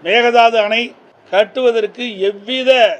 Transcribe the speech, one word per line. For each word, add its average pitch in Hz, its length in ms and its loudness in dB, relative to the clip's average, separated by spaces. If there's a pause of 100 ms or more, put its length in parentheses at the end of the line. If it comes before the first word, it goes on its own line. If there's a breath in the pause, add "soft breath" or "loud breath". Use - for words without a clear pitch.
மேகதாது 233 580 2
அணை 220 160 -4 (540)
கட்டுவதற்கு 226 840 -2 (120)
எவ்வித 247 400 -4 (280)